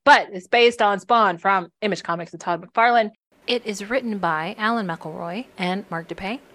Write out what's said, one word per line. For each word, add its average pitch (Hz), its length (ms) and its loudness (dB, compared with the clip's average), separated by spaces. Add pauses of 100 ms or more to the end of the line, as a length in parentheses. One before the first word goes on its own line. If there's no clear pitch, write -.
But 269 260 6
it's 185 140 -12
based 240 340 4
on 202 200 2
Spawn 214 360 2
from 185 320 0 (140)
Image 202 200 -4
Comics 170 300 -6
and 165 80 -16
Todd 175 240 -4
McFarlane. 226 460 2 (360)
It 240 200 -4
is 202 240 -10
written 240 260 -4
by 170 400 -2
Alan 220 300 -2
McElroy 170 580 -10 (140)
and 185 320 -4
Mark 165 180 -8
Dupay 202 320 -8 (140)